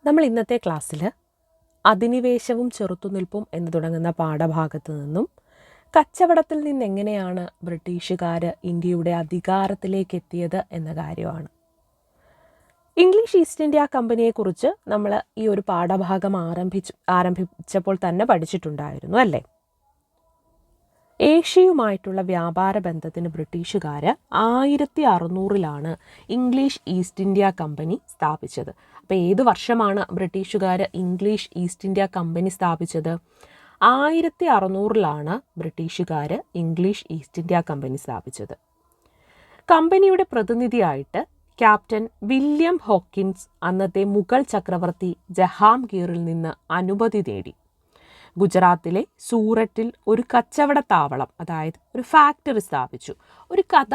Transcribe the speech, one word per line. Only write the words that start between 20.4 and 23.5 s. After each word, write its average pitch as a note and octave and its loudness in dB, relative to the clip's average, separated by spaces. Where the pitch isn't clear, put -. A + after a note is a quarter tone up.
ഏഷ്യയുമായിട്ടുള്ള D4 4
വ്യാപാര F3+ 0
ബന്ധത്തിന് E3+ -6
ബ്രിട്ടീഷുകാര് D#3+ -4